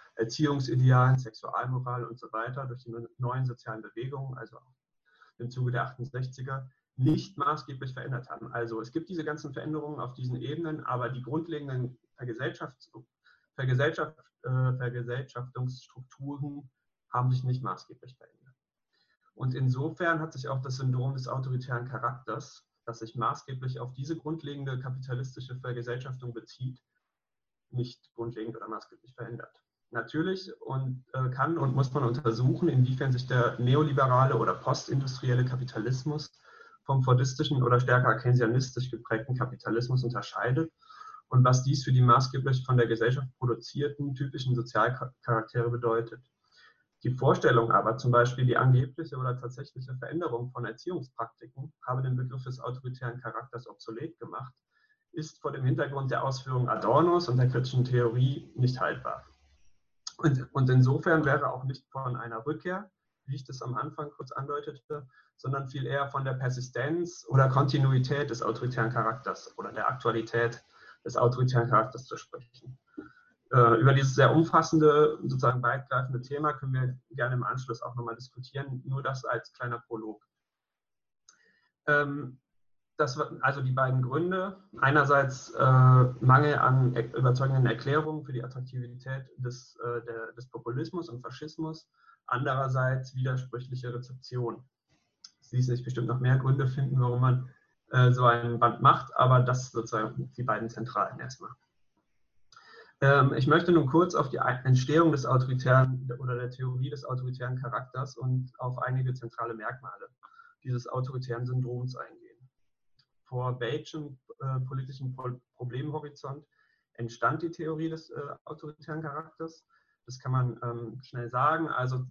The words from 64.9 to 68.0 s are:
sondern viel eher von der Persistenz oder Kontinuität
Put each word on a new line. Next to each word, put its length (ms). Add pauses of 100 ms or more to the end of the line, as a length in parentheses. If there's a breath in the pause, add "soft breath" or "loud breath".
sondern 300
viel 180
eher 220
von 160
der 100
Persistenz 960
oder 180
Kontinuität 800